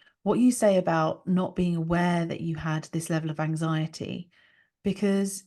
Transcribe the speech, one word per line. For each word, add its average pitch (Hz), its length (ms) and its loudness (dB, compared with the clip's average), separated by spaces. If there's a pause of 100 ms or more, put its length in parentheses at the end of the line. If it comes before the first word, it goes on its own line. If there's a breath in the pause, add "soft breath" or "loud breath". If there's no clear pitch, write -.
(240 soft breath)
what 196 160 2
you 247 120 6
say 208 260 4
about 165 500 0
not 185 280 0
being 175 200 0
aware 170 500 0
that - 140 -6
you 165 160 -4
had 156 360 -4
this 165 180 -4
level 160 200 -2
of 151 100 -6
anxiety, 160 880 -4 (540 soft breath)
because 196 640 -2